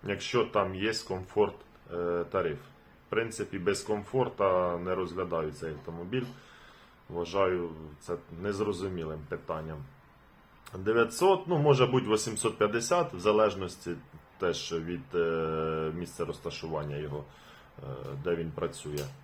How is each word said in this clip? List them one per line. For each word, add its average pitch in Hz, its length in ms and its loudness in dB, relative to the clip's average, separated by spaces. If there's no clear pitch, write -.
якщо 104 420 0
там 95 300 2
є 104 160 0
комфорт, 95 480 2
е, 87 380 0
тариф. 85 260 0
В - 20 -20
принципі, 110 500 -2
без 98 220 2
комфорта 101 960 2
не 90 180 0
розглядаю 87 560 -2
цей 80 180 -8
автомобіль. 87 560 -6
Вважаю, 87 600 0
це 87 180 -6
незрозумілим 95 760 -2
питанням. 80 480 -6
Дев'ятсот, 117 760 4
ну, 170 100 2
може 143 280 8
бути 123 220 2
вісімсот 107 500 2
п'ятдесят, 117 560 4
в 90 60 -8
залежності 98 720 2
теж 85 340 0
від, 82 420 -4
е, 80 800 0
місця 85 300 -6
розташування 76 720 -6
його, 73 260 -6
е, - 40 -14
де 85 120 2
він 82 160 -4
працює. 73 540 -6